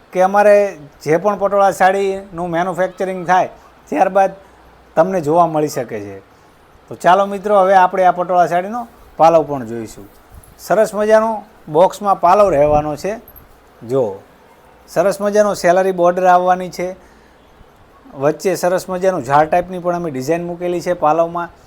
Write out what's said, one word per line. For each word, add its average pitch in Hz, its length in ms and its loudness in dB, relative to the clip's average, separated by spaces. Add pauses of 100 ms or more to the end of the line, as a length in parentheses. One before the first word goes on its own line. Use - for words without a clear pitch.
(120)
કે 180 100 0
અમારે 202 560 4 (240)
જે 147 140 0
પણ 202 200 -2
પટોળા 196 340 2
સાડીનું 190 800 -2
મેન્યુફેક્ચરિંગ 180 760 -4
થાય 175 220 2 (400)
ત્યારબાદ 190 440 0 (640)
તમને 185 240 0
જોવા 160 260 2
મળી 156 220 -2
શકે 120 320 -8
છે. 98 180 -14 (680)
તો 120 60 -16
ચાલો 185 320 2
મિત્રો, 202 340 0
હવે 190 140 4
આપણે 185 300 2
આ 180 80 4
પટોળા 175 340 0
સાડીનો 196 400 -4 (300)
પાલવ 160 260 6
પણ 139 240 -8
જોઈશું. 110 420 -12 (500)
સરસ 196 360 0
મજાનો 214 480 2 (260)
બોક્સમાં 185 520 0
પાલવ 196 280 4
રહેવાનો 151 480 2
છે. 208 240 -8 (680)
જો 113 320 -2 (680)
સરસ 185 320 -2
મજાનો 208 340 0
સેલરી 190 380 0
બોર્ડર 180 340 0
આવવાની 180 420 2
છે, 180 280 -8 (1160)
વચ્ચે 151 400 -2
સરસ 180 360 -4
મજાનું 185 340 -2
ઝાડ 143 220 2
ટાઈપની 180 320 -2
પણ 175 160 -4
અમે 175 160 -6
ડિઝાઇન 147 340 -4
મૂકેલી 175 360 -6
છે 180 120 -4
પાલવમાં, 170 560 -2 (180)